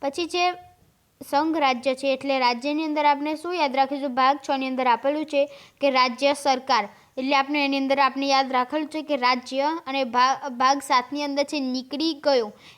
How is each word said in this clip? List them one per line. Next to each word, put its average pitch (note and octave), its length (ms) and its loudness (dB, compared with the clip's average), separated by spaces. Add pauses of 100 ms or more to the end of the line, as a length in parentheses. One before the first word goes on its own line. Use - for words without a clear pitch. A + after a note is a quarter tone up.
પછી C#4+ 260 -4
છે F4+ 260 0 (760)
સંઘ D#4 280 0
રાજ્ય C4 380 0
છે, C4+ 180 0
એટલે C4+ 260 -2
રાજ્યની B3+ 440 0
અંદર D4+ 220 0
આપણે D4 300 0
શું E4+ 200 -6
યાદ C#4+ 200 0
રાખીશું? C4+ 400 -2
ભાગ C4+ 240 4 (100)
છની C4 180 -2
અંદર B3+ 200 -2
આપેલું C4+ 380 0
છે C#4+ 200 2 (360)
કે C#4 80 2
રાજ્ય B3+ 440 2
સરકાર, B3+ 560 0 (280)
એટલે C4 180 0
આપણે C#4 300 2
એની C#4 120 0
અંદર C4+ 220 0
આપણે C4+ 280 2
યાદ C4+ 240 2
રાખેલું C4 360 -2
છે D#4 140 -8
કે D4 160 -2
રાજ્ય, C4 680 0
અને C4+ 160 -2
ભા-, C4 460 0
ભાગ C4+ 320 2
સાતની C#4 420 0
અંદર C#4+ 200 -2
છે C#4+ 160 -6
નીકળી C4 540 -4
ગયો, C4 400 0 (240)